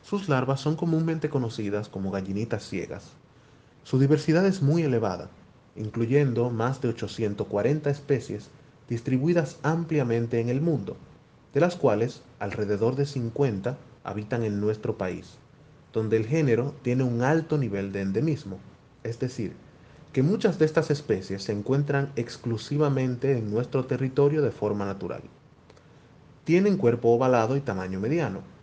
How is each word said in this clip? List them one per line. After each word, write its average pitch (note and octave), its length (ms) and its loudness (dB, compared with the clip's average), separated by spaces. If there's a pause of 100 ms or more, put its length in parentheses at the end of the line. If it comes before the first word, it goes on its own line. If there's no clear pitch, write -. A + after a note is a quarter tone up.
Sus G3 260 -6
larvas C3+ 320 2
son D3+ 140 0
comúnmente D#3+ 540 0
conocidas G#2+ 600 -2
como F#2+ 220 -6
gallinitas G2 560 -4
ciegas. - 440 -8 (720)
Su C3 160 0
diversidad D3+ 460 4
es F#3+ 160 2
muy D#3 220 2
elevada, A2 460 0 (460)
incluyendo A#2+ 760 0
más A#2+ 320 -2
de B2 80 0
ochocientos G#2 580 -4
cuarenta C#3 420 0
especies B2 600 -2 (380)
distribuidas C3+ 760 0
ampliamente B2 760 0
en A#2 100 0
el C3+ 120 0
mundo, A#2 360 -2 (560)
de C#3+ 60 2
las F3 160 2
cuales A#2 460 2 (180)
alrededor G#2 560 0
de C#3 100 0
cincuenta B2 720 -2 (260)
habitan G#2+ 400 -4
en G#2 160 -2
nuestro G#2+ 380 -2
país, F#2 400 -8 (560)
donde A2 240 2
el A2 80 2
género C3+ 560 2
tiene B2+ 220 2
un A#2+ 180 0
alto D#3 360 2
nivel G2+ 340 -2
de G2 100 -4
endemismo, G2 580 -2 (440)
es A2+ 160 -6
decir, B2 340 -4 (580)
que C3 100 2
muchas F#3 380 2
de D#3 60 6
estas D#3 260 0
especies G2 520 -2
se A2 100 -2
encuentran C#3 640 0
exclusivamente C3 1200 -2
en G#2+ 140 -4
nuestro A#2+ 340 0
territorio C#3 560 2
de A#2 100 2
forma G#2 340 -2
natural. F#2+ 360 -6 (1200)
Tienen F#3 340 4
cuerpo A#2 320 4
ovalado A#2+ 480 4
y C#3+ 40 -2
tamaño F#2+ 380 -4
mediano, A2+ 420 -2 (220)